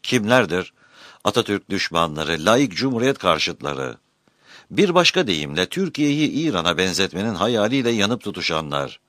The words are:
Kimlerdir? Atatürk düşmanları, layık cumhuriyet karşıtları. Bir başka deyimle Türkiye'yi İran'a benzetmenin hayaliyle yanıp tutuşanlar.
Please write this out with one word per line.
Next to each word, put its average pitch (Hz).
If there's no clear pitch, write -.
Kimlerdir? 104
Atatürk 104
düşmanları, 80
layık 113
cumhuriyet 127
karşıtları. 71
Bir 175
başka 175
deyimle 78
Türkiye'yi 151
İran'a 90
benzetmenin 95
hayaliyle 117
yanıp 110
tutuşanlar. 80